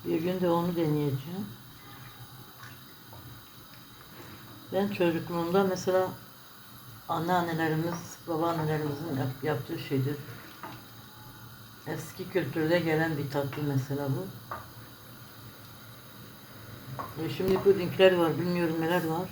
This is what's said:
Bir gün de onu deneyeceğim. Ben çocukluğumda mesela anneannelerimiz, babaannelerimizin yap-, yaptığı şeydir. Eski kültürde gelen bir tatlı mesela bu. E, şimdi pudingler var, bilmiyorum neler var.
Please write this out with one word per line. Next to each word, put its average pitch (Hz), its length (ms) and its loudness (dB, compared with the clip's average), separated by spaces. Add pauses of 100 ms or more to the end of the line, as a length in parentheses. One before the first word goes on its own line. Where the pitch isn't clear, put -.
Bir 170 160 0
gün 180 200 0
de 180 100 4
onu 170 260 4
deneyeceğim. 151 680 0 (3250)
Ben 196 160 4
çocukluğumda 170 760 4
mesela 185 440 4 (1000)
anneannelerimiz, 165 840 2 (340)
babaannelerimizin 156 880 0
yap-, 131 260 -2
yaptığı 151 360 -2
şeydir. 143 380 0 (1700)
Eski 156 440 -6
kültürde 160 480 2
gelen 160 400 2
bir 135 120 -2
tatlı 143 320 -2
mesela 139 460 0
bu. 175 180 0 (3000)
E, 160 80 0
şimdi 190 280 4
pudingler 185 580 8
var, 160 220 4
bilmiyorum 175 420 2
neler 165 240 2
var. 160 280 -2